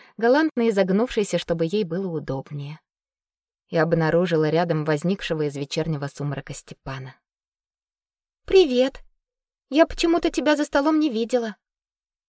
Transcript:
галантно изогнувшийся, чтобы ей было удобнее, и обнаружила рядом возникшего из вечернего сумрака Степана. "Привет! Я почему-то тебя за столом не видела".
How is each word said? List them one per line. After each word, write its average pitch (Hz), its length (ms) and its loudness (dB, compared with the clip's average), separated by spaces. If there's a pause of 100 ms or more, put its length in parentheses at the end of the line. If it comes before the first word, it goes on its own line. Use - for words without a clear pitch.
(180)
галантно 247 520 2
изогнувшийся, 196 680 0
чтобы 165 280 -2
ей 202 200 0
было 180 220 -6
удобнее, 143 720 -8 (880)
и 170 80 -2
обнаружила 165 720 2
рядом 160 360 0
возникшего 156 640 -2
из 139 80 -6
вечернего 143 520 -4
сумрака 143 460 -8
Степана. 135 640 -14 (1300)
"Привет! 269 560 4 (680)
Я 311 160 4
почему-то 330 440 0
тебя 302 260 0
за 294 100 0
столом 302 340 2
не 302 100 0
видела". 226 460 -2 (720)